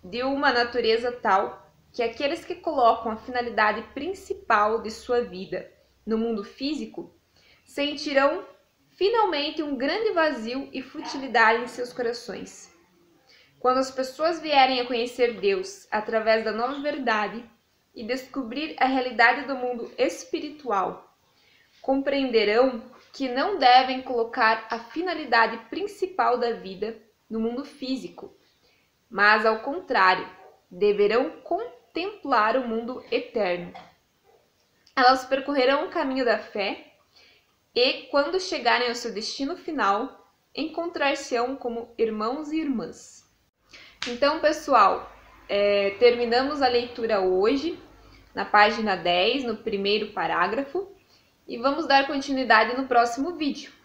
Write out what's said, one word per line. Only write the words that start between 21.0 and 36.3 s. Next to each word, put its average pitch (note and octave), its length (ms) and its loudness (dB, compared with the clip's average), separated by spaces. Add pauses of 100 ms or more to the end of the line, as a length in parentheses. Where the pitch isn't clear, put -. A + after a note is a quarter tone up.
compreenderão C4 1000 2 (300)
que C4 160 -4
não D#4+ 280 -2
devem C4 440 6
colocar A3+ 680 0
a A3+ 100 -4
finalidade B3 800 0 (120)
principal B3 680 -2
da A#3 160 -2
vida F#3+ 440 -8 (320)
no A3+ 100 -6
mundo A#3+ 240 -2
físico, - 720 -10 (760)
mas, G#3+ 360 4
ao A3 140 2
contrário, A3+ 680 2 (440)
deverão G#3 580 2 (140)
contemplar D#4+ 1120 -2
o B3 100 -2
mundo A#3 440 -6
eterno. F3+ 600 -4 (1200)
Elas C4 300 4
percorrerão C#4 600 0
o - 40 -10
caminho C4+ 360 -2
da G#3+ 140 2